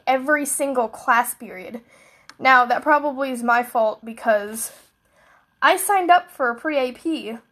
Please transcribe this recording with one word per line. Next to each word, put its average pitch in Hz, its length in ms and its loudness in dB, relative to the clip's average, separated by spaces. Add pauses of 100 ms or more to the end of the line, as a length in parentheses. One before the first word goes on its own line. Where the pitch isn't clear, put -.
every 269 400 0
single 262 440 -2
class 240 440 0
period. 202 460 -14 (580)
Now, 247 280 4
that 240 160 -2
probably 285 500 0
is 240 100 -8
my 233 220 2
fault 220 400 -2
because 220 680 -4 (880)
I 349 160 4
signed 370 340 2
up 349 180 4
for 254 200 -4
a 233 60 -4
pre-A 262 360 -2
P, 233 460 -8 (140)